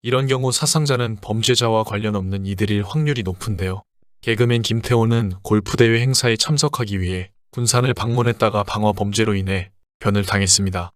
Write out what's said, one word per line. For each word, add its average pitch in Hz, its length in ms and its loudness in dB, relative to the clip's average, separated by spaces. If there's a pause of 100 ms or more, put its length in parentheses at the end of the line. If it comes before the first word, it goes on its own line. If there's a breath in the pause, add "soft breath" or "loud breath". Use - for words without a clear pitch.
이런 127 260 0
경우 131 240 0
사상자는 127 680 0
범죄자와 113 640 2
관련 104 320 -2
없는 98 280 -4
이들일 101 380 0
확률이 143 400 -2
높은데요. 95 580 -4 (400)
개그맨 117 420 2
김태호는 113 800 0
골프대회 113 600 2
행사에 123 340 2
참석하기 131 640 -2
위해 90 320 -4 (200)
군산을 123 420 0
방문했다가 113 680 0
방화 107 280 0
범죄로 104 440 0
인해 95 360 -4 (280)
변을 101 260 0
당했습니다. 95 720 0